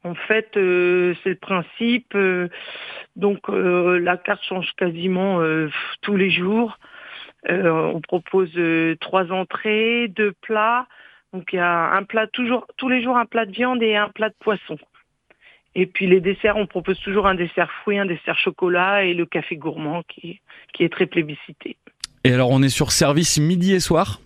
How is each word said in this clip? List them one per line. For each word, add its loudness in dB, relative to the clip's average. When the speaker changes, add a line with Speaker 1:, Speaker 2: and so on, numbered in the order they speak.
Speaker 1:
En -8
fait, -2
euh, 2
c'est -2
le -2
principe, -2
euh, 0
donc, -2
euh, 2
la 2
carte -4
change -6
quasiment, 0
euh, 0
tous -2
les 2
jours. 0
Euh, 2
on 0
propose, 0
euh, 0
trois -2
entrées, 0
deux 0
plats. 0
Donc -10
il -2
y 0
a 2
un 2
plat -2
toujours, -2
tous -4
les 2
jours 0
un 0
plat -2
de -12
viande -2
et 2
un 0
plat -4
de -20
poisson. -4
Et 2
puis -4
les 8
desserts, 0
on 0
propose -4
toujours 0
un 4
dessert -2
fruit, 0
un 0
dessert -4
chocolat 2
et 0
le -2
café -6
gourmand -6
qui, -16
qui -2
est 2
très 0
plébiscité. -6
Speaker 2:
Et 6
alors 4
on 6
est 4
sur 0
service 4
midi 4
et 2
soir ? 2